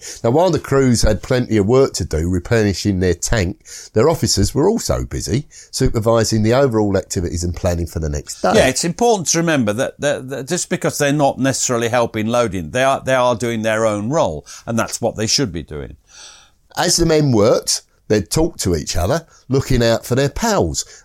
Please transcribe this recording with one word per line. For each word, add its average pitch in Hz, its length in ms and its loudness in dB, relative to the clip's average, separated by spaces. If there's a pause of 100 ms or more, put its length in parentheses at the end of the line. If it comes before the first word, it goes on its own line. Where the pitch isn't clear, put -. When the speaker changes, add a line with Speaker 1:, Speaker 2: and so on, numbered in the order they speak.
(240)
Speaker 1:
Now, 113 80 2
while 175 200 4
the - 80 0
crews 131 440 2
had 107 200 0
plenty 123 320 0
of 98 120 4
work 131 260 4
to - 120 -6
do 80 240 -2
replenishing 101 720 0
their 92 140 2
tank, - 520 -2 (280)
their 120 160 4
officers 113 440 0
were 139 140 2
also 65 380 -2
busy 104 440 -4
supervising 113 920 0
the 110 100 4
overall 110 440 2
activities 87 480 -4
and 87 100 -4
planning 87 320 -2
for - 120 -10
the 78 100 -4
next 73 320 -8
day. 185 140 2
Speaker 2:
Yeah, 175 120 4
it's 131 160 -2
important 196 460 0
to - 80 0
remember 151 340 0
that, 110 300 -6
that, 131 280 -2
that 131 200 -8
just 175 200 -4
because 170 280 -4
they're 143 160 0
not 143 260 0
necessarily 127 480 0
helping 113 400 0
loading, 101 440 -2
they 127 120 0
are, 135 180 2
they 131 140 0
are 123 200 2
doing 117 260 -4
their 110 240 0
own 104 240 -2
role, 120 360 -2 (200)
and 117 120 -4
that's - 220 -4
what 110 160 -2
they 110 120 -2
should 110 260 -2
be 82 100 -8
doing. 67 320 -12 (840)
Speaker 1:
As 165 200 0
the 170 80 2
men 156 260 4
worked, 113 520 2 (240)
they'd 104 220 0
talk 117 280 -2
to 90 180 -2
each - 200 -6
other, 113 300 -2 (240)
looking 127 340 0
out 113 220 2
for 123 100 -2
their 135 140 2
pals, 170 560 -2 (200)